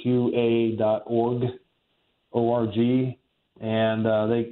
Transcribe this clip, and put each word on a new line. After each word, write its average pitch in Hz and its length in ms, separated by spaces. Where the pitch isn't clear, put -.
Q 123 320
A 117 420
dot 107 300
org, 120 380
O 117 200
R 120 220
G, 127 420
and, 110 440
uh, 107 220
they, 117 260